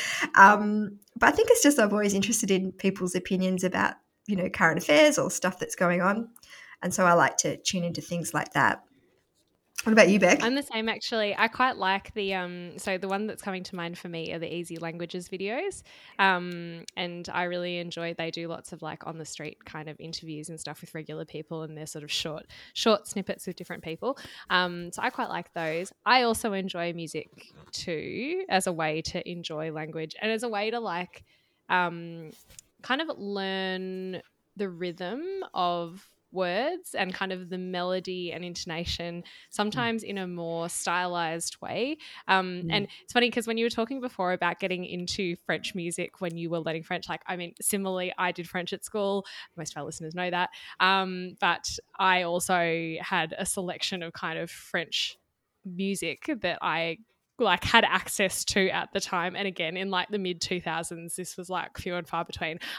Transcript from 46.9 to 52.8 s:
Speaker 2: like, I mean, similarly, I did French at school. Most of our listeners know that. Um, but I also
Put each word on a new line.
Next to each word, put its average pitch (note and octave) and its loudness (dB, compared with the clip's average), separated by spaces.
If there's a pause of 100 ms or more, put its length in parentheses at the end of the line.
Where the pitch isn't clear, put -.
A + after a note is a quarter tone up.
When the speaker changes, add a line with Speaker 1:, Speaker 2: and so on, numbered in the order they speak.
Speaker 2:
like, E3 -6
I F3+ -4
mean, F3 -8
similarly, F#3 -2
I F3+ 0
did F3 -10
French F3+ -4
at - -8
school. G3 -2 (300)
Most D#3 -8
of - -18
our C#3+ -6
listeners D#3+ -10
know F3+ -2
that. F3+ 2 (320)
Um, F#3 2
but - 2 (300)
I F#3 6
also E3+ 2